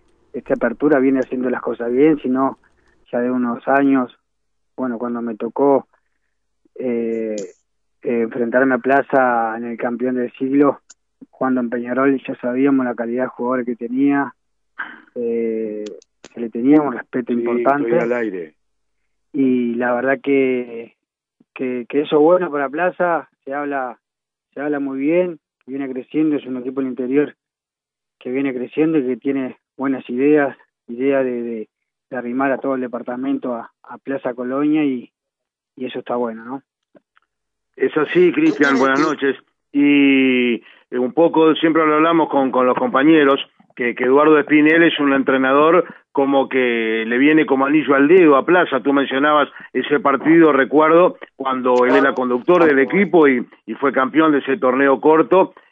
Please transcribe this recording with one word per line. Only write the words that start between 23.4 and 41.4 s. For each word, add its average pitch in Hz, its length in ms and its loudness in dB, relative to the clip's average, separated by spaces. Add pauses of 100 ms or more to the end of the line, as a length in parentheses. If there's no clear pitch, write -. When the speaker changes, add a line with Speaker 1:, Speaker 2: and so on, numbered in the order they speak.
Speaker 1:
se 135 100 -10
habla, 139 460 -8 (540)
se 135 80 -12
habla 147 180 -4
muy 135 200 -6
bien, 165 400 0 (260)
viene 135 260 -10
creciendo, 147 460 -2
es 123 80 -12
un 127 120 -10
equipo 131 240 -8
del 131 80 -4
interior 131 460 -2 (840)
que 127 120 -12
viene 135 220 -4
creciendo 147 440 -2
y 131 80 0
que 127 120 -4
tiene 135 400 -6 (200)
buenas 131 320 -6
ideas, 139 460 0 (320)
idea 135 360 -2
de, 123 200 -4
de, 113 260 -10 (400)
de 131 80 -12
arrimar 127 340 -4
a 123 80 -2
todo 135 160 -4
el 127 60 -6
departamento 127 720 -8
a, 113 180 -12 (120)
a 123 140 -20
Plaza 135 360 -8
Colonia, 139 500 -2
y, 131 280 -4 (640)
y 127 100 -12
eso 123 140 -10
está 120 160 -8
bueno, 113 300 -6
¿no? 135 160 -12 (1120)
Speaker 2:
Es - 220 -2
así, 165 340 2
Cristian, 143 460 2
buenas 135 220 2
noches. 143 380 -2 (340)
Y, 135 840 2
eh, - 440 -10
un 123 140 -4
poco, 160 420 2